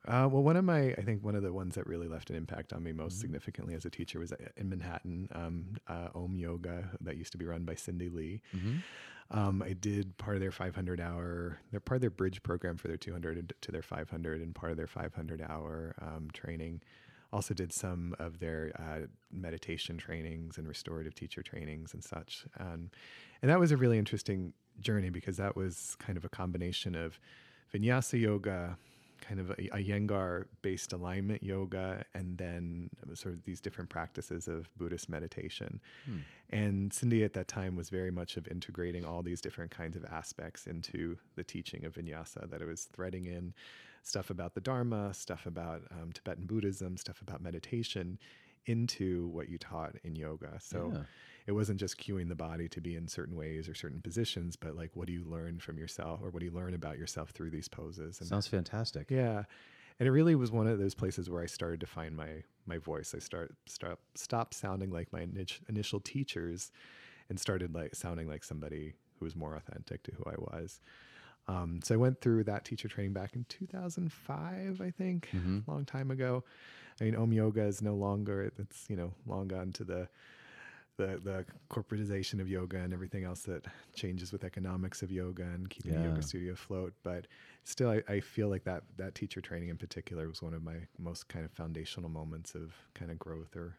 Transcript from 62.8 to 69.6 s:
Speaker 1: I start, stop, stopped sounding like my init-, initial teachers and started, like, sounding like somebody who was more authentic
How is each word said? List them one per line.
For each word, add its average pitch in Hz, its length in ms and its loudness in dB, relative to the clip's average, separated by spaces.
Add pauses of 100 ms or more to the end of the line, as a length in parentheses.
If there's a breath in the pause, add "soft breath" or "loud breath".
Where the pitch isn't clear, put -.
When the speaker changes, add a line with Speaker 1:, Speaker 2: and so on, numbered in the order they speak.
Speaker 1:
I 82 40 -4
start, 85 360 -6 (120)
stop, - 320 -6 (160)
stopped - 400 0
sounding 95 360 -2
like 85 220 -4
my 85 140 -4
init-, 90 320 -4 (100)
initial 104 320 0
teachers 87 720 -2 (580 loud breath)
and 98 120 -2
started, 90 340 2
like, 80 220 -2
sounding 82 320 -2
like 76 160 -6
somebody 76 500 -6 (240)
who 80 60 -4
was 80 100 -4
more 78 220 -4
authentic - 480 -8